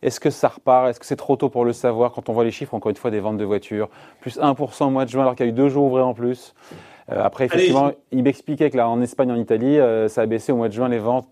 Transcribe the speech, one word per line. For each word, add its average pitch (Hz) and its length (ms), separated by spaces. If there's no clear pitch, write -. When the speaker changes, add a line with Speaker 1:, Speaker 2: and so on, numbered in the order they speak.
Speaker 1:
Est-ce - 200
que 151 80
ça 143 180
repart ? 127 420
Est-ce 117 80
que - 80
c'est 143 120
trop - 180
tôt 135 140
pour 120 160
le 120 80
savoir 120 400
quand - 160
on - 20
voit 117 140
les 113 60
chiffres, - 220
encore 107 160
une 104 60
fois, 120 160
des 107 80
ventes 107 160
de 104 80
voitures ? 104 460
Plus - 200
un 147 120
pour 131 220
cent 147 120
au 131 40
mois 131 120
de 120 60
juin, 131 140
alors 127 120
qu'il 127 100
y 120 40
a - 20
eu - 20
deux 139 140
jours 139 200
ouvrés 127 160
en 127 100
plus. 120 400
Euh, - 100
après, 127 240
Speaker 2:
Allez. 123 100
Speaker 1:
effectivement, 139 360
il 127 100
m'expliquait 139 460
que 127 80
là, 117 100
en 117 140
Espagne, 123 280
en 120 60
Italie, 117 420
euh, 113 300
ça 110 140
a 110 40
baissé 113 280
au - 20
mois 117 140
de 101 40
juin 123 140
les 120 120
ventes 123 320